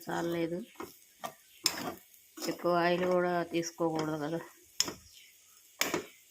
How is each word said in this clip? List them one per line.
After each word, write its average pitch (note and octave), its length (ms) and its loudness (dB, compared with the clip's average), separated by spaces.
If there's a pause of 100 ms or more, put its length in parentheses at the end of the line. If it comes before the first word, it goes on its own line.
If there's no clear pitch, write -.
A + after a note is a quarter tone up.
చాలలేదు. E3+ 540 -2 (1900)
ఎక్కువ F3 220 2 (120)
ఆయిల్ F3 280 4
కూడా F3+ 200 4 (200)
తీసుకోకూడదు D#3+ 720 0
కదా, E3 160 -2 (1900)